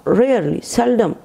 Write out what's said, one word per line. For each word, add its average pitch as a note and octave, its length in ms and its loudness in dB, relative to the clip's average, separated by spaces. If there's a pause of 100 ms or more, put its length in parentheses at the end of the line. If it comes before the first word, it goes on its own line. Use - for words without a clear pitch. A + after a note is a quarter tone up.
rarely, F#3+ 580 0
seldom। A#3 480 0 (120)